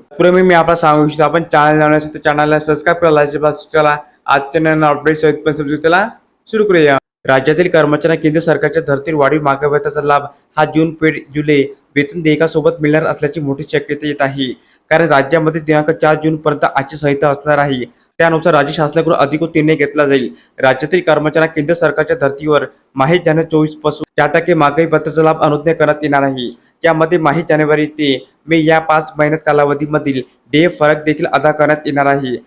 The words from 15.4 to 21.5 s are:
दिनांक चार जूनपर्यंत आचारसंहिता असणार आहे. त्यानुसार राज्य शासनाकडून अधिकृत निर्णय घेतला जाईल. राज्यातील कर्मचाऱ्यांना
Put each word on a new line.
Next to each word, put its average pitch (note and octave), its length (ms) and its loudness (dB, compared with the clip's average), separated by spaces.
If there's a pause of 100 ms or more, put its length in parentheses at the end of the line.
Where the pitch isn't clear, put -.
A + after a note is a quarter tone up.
दिनांक D3+ 300 0
चार D#3 320 2
जूनपर्यंत D#3 400 -2
आचारसंहिता C#3+ 680 -2
असणार C#3+ 280 -2
आहे. C#3 280 -2
त्यानुसार E3 680 -2
राज्य C#3+ 200 2
शासनाकडून D#3+ 440 0
अधिकृत D3+ 380 -2
निर्णय D#3 200 2
घेतला D3 320 -2
जाईल. C3+ 220 0 (300)
राज्यातील D3 420 0
कर्मचाऱ्यांना D#3 520 0